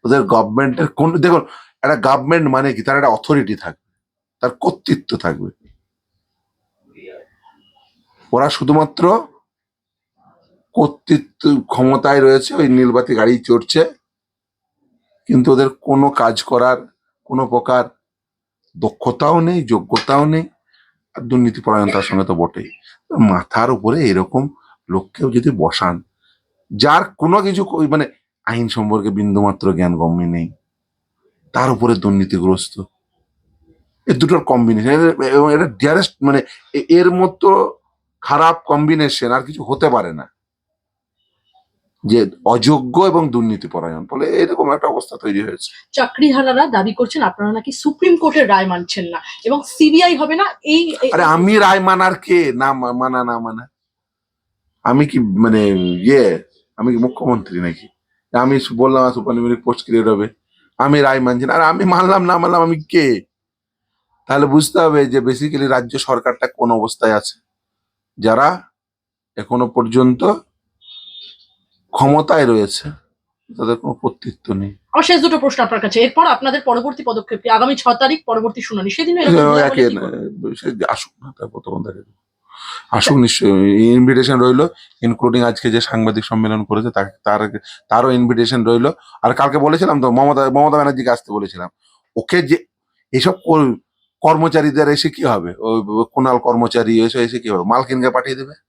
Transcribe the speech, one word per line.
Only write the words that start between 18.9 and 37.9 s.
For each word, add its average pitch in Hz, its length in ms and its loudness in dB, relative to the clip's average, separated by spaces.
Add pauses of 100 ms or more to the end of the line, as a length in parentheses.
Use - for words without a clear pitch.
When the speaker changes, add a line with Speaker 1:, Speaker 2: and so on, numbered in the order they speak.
Speaker 1:
নেই, 170 240 0
যোগ্যতাও 120 600 -2
নেই, 160 180 0 (720)
আর - 80 -14
দুর্নীতিপরায়ণতার 110 800 0
সঙ্গে 95 220 -2
তো 92 100 -2
বটেই। - 360 -4 (380)
তো - 80 -6
মাথার 110 540 2
উপরে 120 340 0
এরকম 110 440 0 (400)
লোককেও 95 420 -4
যদি 123 200 0
বসান, 87 520 -2 (720)
যার 147 300 2
কোনো 185 380 -2
কিছু 190 220 -2
ক-, 160 180 -4
মানে 147 220 0 (400)
আইন 117 240 -4
সম্পর্কে 107 420 -2
বিন্দুমাত্র 101 640 0
জ্ঞানগম্য 85 500 0
নেই, 85 300 -4 (1000)
তার 127 180 0
উপরে 117 240 0
দুর্নীতিগ্রস্ত, 95 880 -2 (1300)
এই - 80 0
দুটোর 151 300 0
কম্বিনেশন, 117 460 2
এ-, 160 320 2
এবং 143 320 4
এটা 160 120 2
ডিয়ারেস্ট, 147 560 -2
মানে 139 200 2 (320)
এ-, 143 140 -4
এর 175 220 6
মতো - 680 2 (420)